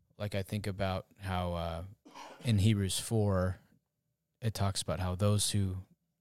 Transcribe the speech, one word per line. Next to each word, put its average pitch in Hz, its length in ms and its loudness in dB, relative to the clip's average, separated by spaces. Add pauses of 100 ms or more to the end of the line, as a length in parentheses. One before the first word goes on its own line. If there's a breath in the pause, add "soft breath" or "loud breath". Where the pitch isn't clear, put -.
(180)
Like, 104 160 -4
I 98 80 0
think 104 240 -4
about 95 400 -2 (140)
how, 90 320 -2
uh, 85 300 -4 (600 loud breath)
in 110 140 4
Hebrews 98 400 4
four, 98 600 2 (840)
it 110 140 -2
talks 98 280 0
about 85 180 -4
how 92 140 -2
those 104 360 2
who 95 280 0 (420)